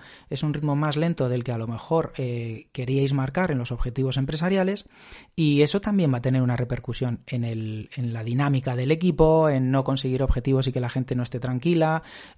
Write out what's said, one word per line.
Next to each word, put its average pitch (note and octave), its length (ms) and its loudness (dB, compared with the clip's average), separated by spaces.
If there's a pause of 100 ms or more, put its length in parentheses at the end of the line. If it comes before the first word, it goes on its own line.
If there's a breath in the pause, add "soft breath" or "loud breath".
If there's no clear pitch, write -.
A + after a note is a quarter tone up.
(300 loud breath)
es - 120 -4
un D3+ 120 0
ritmo D3 220 0
más D3 200 0
lento D#3+ 320 0
del B2 160 -2
que B2 80 -4
a A2+ 60 -4
lo A2+ 100 -6
mejor, D#3 480 -4
eh, A#2+ 560 -6
queríais C3+ 400 0
marcar C#3+ 380 0
en C#3 80 0
los A#2+ 140 -4
objetivos B2+ 440 -2
empresariales, F#3 680 0 (500 loud breath)
y D3 240 4
eso D3 220 4
también G3 280 2
va B2+ 80 0
a A#2+ 40 -4
tener C3 180 2
una B2 160 2
repercusión A#2+ 720 -4
en A#2+ 180 -4
el, A2 500 -6
en A#2+ 200 -4
la A2+ 100 -6
dinámica C3 520 0
del B2+ 160 0
equipo, D#3+ 580 4
en C3 200 2
no C3+ 140 2
conseguir C3 380 0
objetivos C3 440 2
y B2+ 60 0
que B2+ 80 -2
la A#2+ 80 -2
gente B2+ 260 -4
no B2 80 0
esté A#2+ 160 -6
tranquila, D#3 640 0 (360 loud breath)